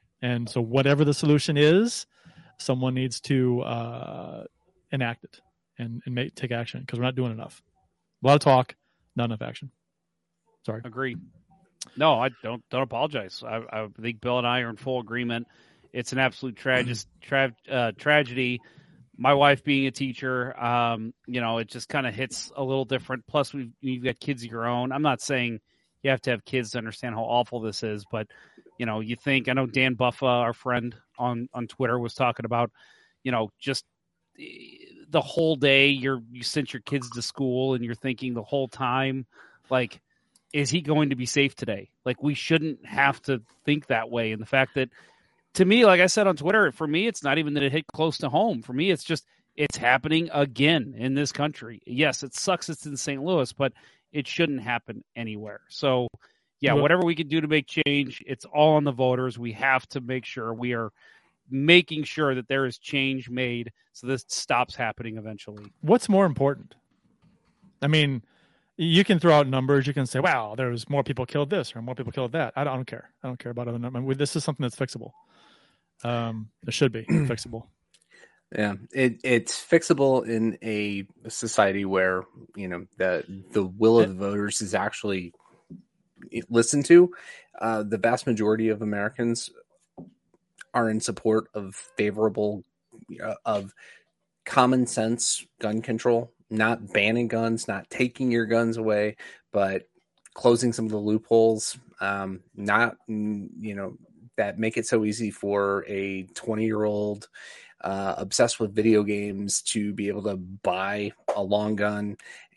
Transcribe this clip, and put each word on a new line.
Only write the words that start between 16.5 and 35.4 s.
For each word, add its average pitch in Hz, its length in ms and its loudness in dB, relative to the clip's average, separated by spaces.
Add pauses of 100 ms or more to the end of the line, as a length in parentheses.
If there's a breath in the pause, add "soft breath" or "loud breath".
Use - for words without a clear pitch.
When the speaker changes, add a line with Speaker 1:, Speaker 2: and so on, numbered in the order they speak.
Speaker 2:
tragedy, 127 440 0 (120)
Speaker 1:
<clears throat> - 100 -20
Speaker 2:
tra-, 135 340 0 (140)
uh, 120 280 0
tragedy. 127 640 2 (560 soft breath)
My 131 160 4
wife 143 300 6
being 135 240 2
a 127 40 -2
teacher, 127 680 -6
um, 117 560 0 (140)
you 123 140 -4
know, 117 160 -2
it 113 100 -4
just - 220 -14
kinda 131 220 -2
hits 120 440 -8
a 139 80 -6
little 135 220 -2
different. 123 420 -6
Plus, 143 260 -2
we've, 127 180 -10 (100)
you've 127 220 -6
got 127 160 -4
kids 127 240 -6
of 113 80 -12
your 117 140 -6
own. 123 260 -2
I'm 139 100 -2
not 139 200 2
saying 120 380 -2 (420)
you 139 100 0
have 131 100 0
to 131 100 -2
have 110 140 -4
kids 123 260 -4
to 123 60 -8
understand 113 380 -8
how 113 80 -6
awful 120 360 0
this 110 240 -6
is, 107 260 -6
but, 107 180 -6 (520 soft breath)
you 120 60 -4
know, 107 160 -4
you 113 140 -6
think, 135 340 0
I 127 40 2
know 131 140 2
Dan 127 280 2
Buffa, 123 280 0
our 120 300 2
friend 123 420 -4 (240)
on, 123 340 -4
on 120 140 -8
Twitter, 123 320 -2
was 117 140 -6
talking 117 320 -2
about, 117 260 0 (500 soft breath)
you 131 100 -4
know, 113 280 0
just - 260 -4 (500)
the - 880 -4
whole 160 360 0